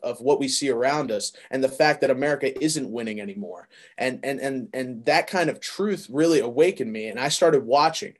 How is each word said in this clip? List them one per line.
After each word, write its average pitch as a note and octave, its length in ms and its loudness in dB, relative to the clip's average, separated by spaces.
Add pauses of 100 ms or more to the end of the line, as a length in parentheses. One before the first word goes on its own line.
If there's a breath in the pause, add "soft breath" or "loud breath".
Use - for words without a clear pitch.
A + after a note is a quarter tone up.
of A#2 160 -6
what B2+ 180 2
we C#3+ 80 -2
see C3 240 -2
around C3 400 0
us B2+ 220 -4 (180 loud breath)
and C3+ 120 -4
the C3 60 2
fact D3+ 320 2
that C#3 120 4
America C#3 500 0
isn't D#3 260 -2
winning A2 320 -6
anymore. F#2+ 480 -12 (300 soft breath)
And, B2+ 240 -4
and, C3 160 -4
and, C3 340 -6
and B2+ 340 -8
that D#3 200 4
kind E3+ 240 0
of - 80 -4
truth G3 500 -4
really D#3 300 4
awakened B2+ 540 2
me. A2 160 -8
And G#2+ 100 -10
I C3+ 100 -2
started D3+ 380 4
watching. D3 540 2